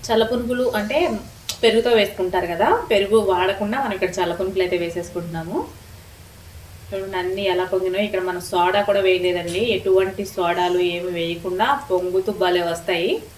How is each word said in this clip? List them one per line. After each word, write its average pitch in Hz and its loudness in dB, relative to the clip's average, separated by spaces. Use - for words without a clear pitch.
చల్ల 220 4
పునుగులు 247 -2
అంటే 214 0
పెరుగుతో 233 4
వేసుకుంటారు 185 0
కదా, 208 2
పెరుగు 202 4
వాడకుండా 196 0
మనం 214 -2
ఇక్కడ 180 -2
చల్ల 175 0
పునుగులు 190 0
అయితే 180 0
వేసేసుకుంటున్నాము. 170 -6
చూడండి 190 -6
అన్నీ 190 -2
ఎలా 185 0
పొంగినాయో. 185 0
ఇక్కడ 185 -2
మనం 180 -4
సోడా 185 2
కూడా 202 4
వేయలేదండి, 180 2
ఎటువంటి 190 2
సోడాలు 180 0
ఏమి 180 -4
వేయకుండా 180 -2
పొంగుతూ 185 0
భలే 180 2
వస్తాయి. 175 -2